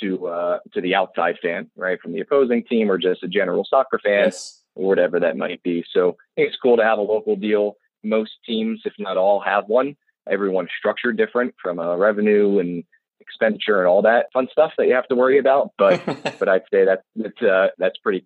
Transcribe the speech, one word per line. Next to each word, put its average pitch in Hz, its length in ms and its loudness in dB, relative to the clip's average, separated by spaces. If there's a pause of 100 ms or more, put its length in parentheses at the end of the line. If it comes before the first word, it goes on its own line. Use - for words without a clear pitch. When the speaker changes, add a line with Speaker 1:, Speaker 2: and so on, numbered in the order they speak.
Speaker 1:
to, 92 260 -4
uh, 87 320 -4 (140)
to 104 80 -6
the 90 140 -2
outside 87 460 -2
fan, 87 360 -6
right, 92 240 -4
from - 100 -12
the 87 80 -6
opposing 120 460 0
team 110 260 0
or 95 60 2
just 90 260 -2
a 92 60 -8
general 92 380 -2
soccer 131 360 0
fan 101 220 2
Speaker 2:
Yes. - 360 -6 (140)
Speaker 1:
or 92 140 -4
whatever 90 320 2
that 85 160 0
might 87 260 -8
be. 85 300 -4
So 90 160 2
I 85 40 -2 (220)
think 147 140 0
it's - 120 -12
cool 120 160 4
to 110 60 2
have 110 160 2
a 104 40 -2
local 107 340 -2
deal. 104 400 0 (260)
Most 110 280 -2 (140)
teams, 110 400 -4
if 107 140 -6
not 95 180 -6
all, 98 220 2
have 98 280 -2
one. 131 280 0 (340)
Everyone's 95 480 -2
structured 110 400 -4
different 110 460 -2
from 87 160 -6
a 87 180 -4
revenue 104 640 2
and 85 240 -4 (360)
expenditure 104 600 -2
and 90 80 2
all 92 160 4
that 117 300 4
fun 131 180 -2
stuff 156 260 2
that 123 100 0
you 120 60 4
have 127 140 0
to 131 80 -2
worry 131 240 4
about. 131 400 2
But, 101 260 4
Speaker 2:
<laughs> - 340 -6
Speaker 1:
but 98 80 0
I'd 95 140 2 (100)
say 98 140 4
that 95 160 2 (140)
that's, 107 260 -10
uh, 98 260 4 (120)
that's 92 180 -2
pretty 95 280 -4